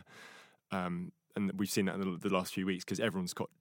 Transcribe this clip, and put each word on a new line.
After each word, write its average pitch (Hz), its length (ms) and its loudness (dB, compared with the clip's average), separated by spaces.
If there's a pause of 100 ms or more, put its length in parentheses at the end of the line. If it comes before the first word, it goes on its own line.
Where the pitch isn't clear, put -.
(720)
um, 87 420 -2 (240)
and 98 180 2
we've 101 140 2
seen 101 160 4
that 90 100 2
in 98 60 0
the, 95 280 0
the 98 40 4
last 92 200 2
few 95 120 0
weeks 92 180 0
'cause 95 160 -2
everyone's 95 340 0
got - 160 -4 (120)